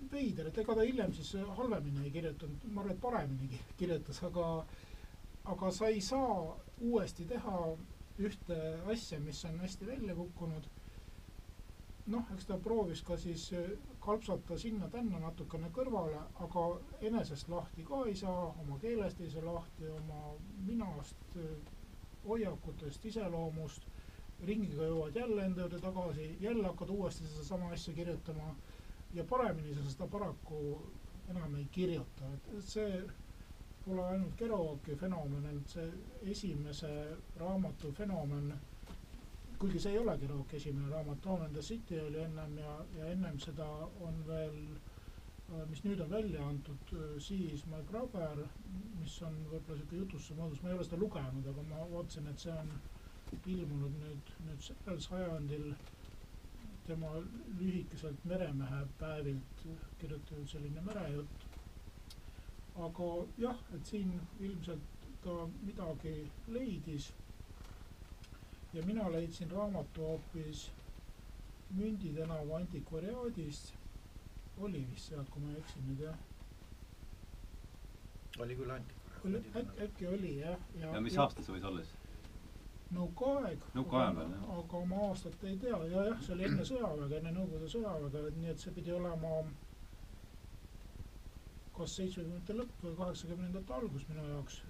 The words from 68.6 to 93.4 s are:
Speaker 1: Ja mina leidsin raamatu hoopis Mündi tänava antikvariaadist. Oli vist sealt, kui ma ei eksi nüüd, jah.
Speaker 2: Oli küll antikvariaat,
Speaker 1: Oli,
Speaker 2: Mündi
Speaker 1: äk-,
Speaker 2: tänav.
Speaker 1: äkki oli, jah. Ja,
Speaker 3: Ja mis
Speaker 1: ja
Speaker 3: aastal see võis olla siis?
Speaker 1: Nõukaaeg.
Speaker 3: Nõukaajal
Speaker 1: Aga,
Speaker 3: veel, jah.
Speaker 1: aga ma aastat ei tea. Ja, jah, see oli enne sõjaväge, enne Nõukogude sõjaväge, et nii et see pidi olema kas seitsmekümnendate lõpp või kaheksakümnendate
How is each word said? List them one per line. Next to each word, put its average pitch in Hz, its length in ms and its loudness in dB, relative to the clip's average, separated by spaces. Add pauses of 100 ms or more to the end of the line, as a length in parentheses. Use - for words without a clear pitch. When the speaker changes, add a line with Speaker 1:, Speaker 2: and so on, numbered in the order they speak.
Speaker 1:
Ja 165 120 -2
mina 214 280 4
leidsin 165 420 2
raamatu 185 500 0
hoopis 156 680 -2 (1000)
Mündi 190 440 2
tänava 160 420 2
antikvariaadist. 170 1200 0 (840)
Oli 190 280 0
vist - 220 -6
sealt, 143 220 -4
kui 143 120 -4
ma 147 100 0
ei 151 80 -2
eksi - 200 -8
nüüd, 135 200 0
jah. 156 160 -2 (2250)
Speaker 2:
Oli 120 200 -2
küll 127 140 0
antikvariaat, - 540 -6
Speaker 1:
Oli, 190 80 4
Speaker 2:
Mündi 226 160 2
Speaker 1:
äk-, - 40 -8
Speaker 2:
tänav. 208 320 0
Speaker 1:
äkki 208 220 -2
oli, 180 300 2
jah. 165 200 0 (160)
Ja, 160 220 -2
Speaker 3:
Ja 107 60 2
mis 113 140 2
Speaker 1:
ja 143 80 10
Speaker 3:
aastal - 220 4
see 95 100 -2
võis 92 140 -2
olla 90 160 0
siis? - 140 -10 (920)
Speaker 1:
Nõukaaeg. 180 800 2
Speaker 3:
Nõukaajal 123 400 6
Speaker 1:
Aga, 85 80 4
Speaker 3:
veel, 82 140 0
jah. 98 240 -2
Speaker 1:
aga 175 280 0
ma 190 200 4
aastat 185 400 0
ei 190 120 0
tea. 226 280 4
Ja, 180 200 6
jah, 233 160 4
see 180 140 0
oli 185 100 2
enne - 200 6
sõjaväge, 156 560 2
enne 165 120 0
Nõukogude 160 360 2
sõjaväge, 151 580 2
et 151 100 0
nii 165 140 2
et 151 100 0
see 165 120 -4
pidi 170 200 0
olema 165 440 4 (2250)
kas 170 260 -2
seitsmekümnendate 180 600 0
lõpp 247 280 -2
või 165 120 -2
kaheksakümnendate 180 760 0